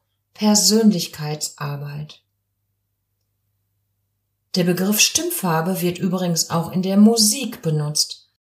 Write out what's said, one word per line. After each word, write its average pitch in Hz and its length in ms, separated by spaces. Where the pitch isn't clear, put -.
Persönlichkeitsarbeit. 151 1900
Der 175 100
Begriff 190 340
Stimmfarbe 175 840
wird 175 160
übrigens 180 520
auch 165 220
in 185 100
der 190 160
Musik 220 640
benutzt. 151 680